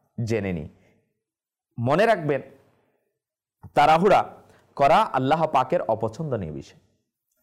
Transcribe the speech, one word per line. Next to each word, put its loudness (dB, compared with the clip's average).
জেনে -4
নিই। -10
মনে 0
রাখবেন, -2
তাড়াহুড়া 4
করা 4
আল্লাহ 0
পাকের 0
অপছন্দনীয় -6
বিষয়। -16